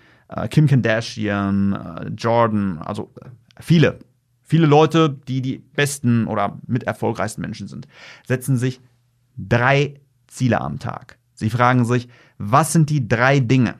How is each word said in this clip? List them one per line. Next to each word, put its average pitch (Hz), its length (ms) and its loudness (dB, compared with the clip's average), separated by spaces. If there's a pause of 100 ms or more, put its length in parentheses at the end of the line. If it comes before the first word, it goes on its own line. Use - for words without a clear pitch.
(280)
äh, - 200 -8
Kim 151 180 4
Kardashian, 104 1080 0
äh, 90 340 -12
Jordan, 107 720 0
also - 340 -10 (480)
viele, 151 380 2 (440)
viele 160 240 2
Leute, 156 440 4
die 131 320 -8
die 131 160 -6
besten 120 680 -2
oder 101 400 -4
mit - 180 -4
erfolgreichsten 107 580 -6
Menschen 98 260 -10
sind, - 180 -16 (400)
setzen 127 300 -2
sich 127 240 -4 (560)
drei 123 640 0 (260)
Ziele 117 360 -2
am 71 160 -8
Tag. - 400 -14 (160)
Sie 107 160 -4
fragen 123 340 2
sich, 120 240 -2 (300)
„Was 131 340 0
sind 160 160 4
die 147 180 -2
drei 127 340 2
Dinge 123 400 2